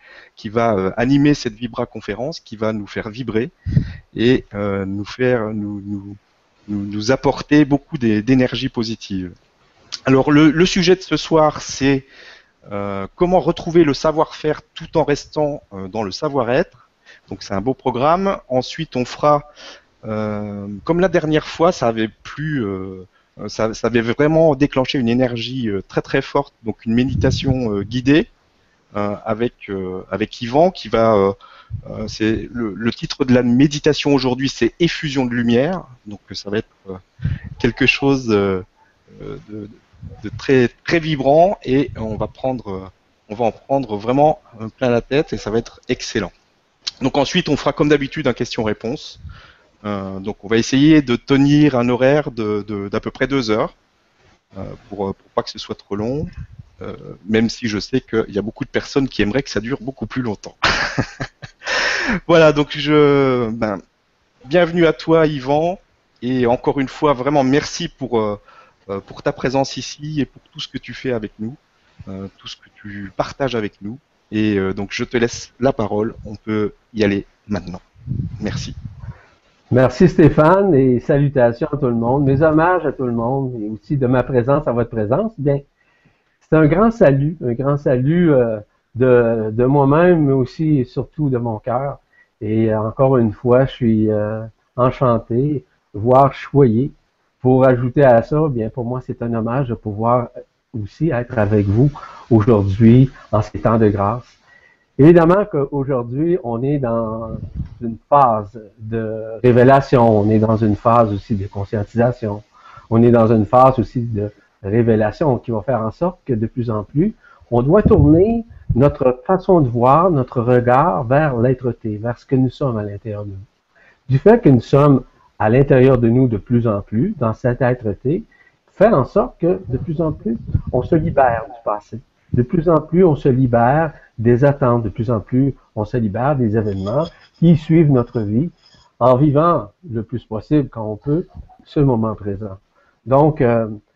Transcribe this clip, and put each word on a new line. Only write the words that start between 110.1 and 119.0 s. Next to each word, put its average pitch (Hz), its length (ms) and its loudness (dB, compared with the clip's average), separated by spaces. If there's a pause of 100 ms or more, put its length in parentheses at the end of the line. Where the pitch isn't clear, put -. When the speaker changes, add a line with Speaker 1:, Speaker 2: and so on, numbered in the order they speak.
Speaker 2:
on 107 100 2
est 110 80 4
dans 110 180 2
une 107 180 2
phase 117 380 2
aussi 101 220 -6
de 98 120 -6
conscientisation, 104 960 -4 (460)
on 113 140 4
est 120 80 8
dans 113 200 6
une 110 140 4
phase 131 340 4
aussi 120 220 -4
de 104 320 -6 (300)
révélation 110 760 0
qui 113 140 -10
va 110 100 -4
faire 113 220 -4
en 110 80 -4
sorte 175 340 -6
que 135 80 -4
de 110 140 -2
plus 120 240 -6
en 107 120 -4
plus, 175 320 -2 (360)
on 120 120 2
doit 175 200 4
tourner 196 640 4 (280)
notre 131 520 2